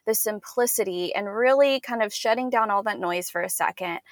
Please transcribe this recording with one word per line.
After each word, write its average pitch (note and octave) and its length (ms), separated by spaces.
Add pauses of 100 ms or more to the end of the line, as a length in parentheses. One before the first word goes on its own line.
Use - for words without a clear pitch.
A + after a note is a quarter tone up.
the A3 100
simplicity, G#3 1000
and G3+ 120
really C4 540
kind A#3 220
of G#3 100
shutting A#3+ 380
down A3+ 200
all G3+ 120
that G#3 160
noise F3+ 320
for F3+ 100
a F3 80
second E3+ 520 (120)